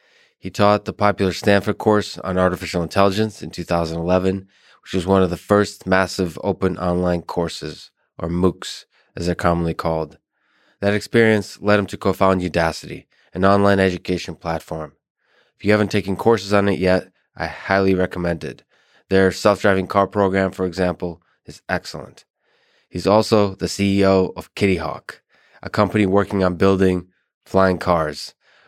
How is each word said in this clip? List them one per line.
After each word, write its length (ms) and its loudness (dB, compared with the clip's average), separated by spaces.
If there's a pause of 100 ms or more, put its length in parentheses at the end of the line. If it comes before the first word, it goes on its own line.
(380)
He 140 -12
taught 340 2
the 80 -6
popular 400 0
Stanford 460 0
course 400 0
on 180 -6
artificial 460 -2
intelligence 580 0
in 80 -12
two 140 -12
thousand 340 -2
eleven, 500 0 (360)
which 100 -14
was 140 -2
one 160 4
of 60 0
the 80 -6
first 500 0
massive 560 -2
open 340 -2
online 440 -2
courses, 680 -8 (300)
or 80 -6
moocs, 560 -2 (320)
as 120 -6
they're 80 -2
commonly 380 0
called. 440 -6 (640)
That 120 0
experience 680 0
led 180 4
him 60 -2
to 120 -12
co-found 440 2
Udacity, 640 -4 (280)
an 120 -2
online 340 4
education 560 -2
platform. 560 -8 (640)
If 80 -20
you 80 2
haven't 200 2
taken 260 -2
courses 340 2
on 160 2
it 120 0
yet, 320 0 (220)
I 120 -8
highly 500 0
recommend 480 -2
it. 200 -12 (440)
Their 240 4
self-driving 560 2
car 180 2
program, 460 0
for 140 -4
example, 560 -4 (240)
is 240 -20
excellent. 560 -8 (640)
He's 180 -4
also 480 4
the 140 -6
C 300 0
E 60 4
O 300 4
of 180 -16
Kitty 240 0
Hawk, 440 -10 (400)
a 80 -14
company 360 2
working 380 2
on 120 0
building 520 2 (380)
flying 320 2
cars, 560 -2 (340)